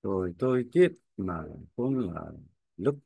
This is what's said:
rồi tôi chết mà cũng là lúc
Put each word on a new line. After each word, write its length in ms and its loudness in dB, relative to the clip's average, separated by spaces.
rồi 360 -2
tôi 340 2
chết 160 8
mà 280 -4
cũng 220 0
là 340 -4
lúc 300 0